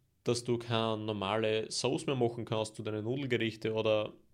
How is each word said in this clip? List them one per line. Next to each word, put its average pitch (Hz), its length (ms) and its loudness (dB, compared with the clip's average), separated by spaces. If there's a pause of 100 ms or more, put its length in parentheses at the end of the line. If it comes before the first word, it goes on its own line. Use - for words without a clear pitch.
(280)
dass 120 160 0
du 120 140 0
keine 113 440 0
normale 110 680 0
Sauce 151 340 0
mehr 143 100 0
machen 120 300 0
kannst 110 320 -2
zu 117 60 -10
deinen 107 220 -4
Nudelgerichte 113 680 0
oder 110 400 2 (220)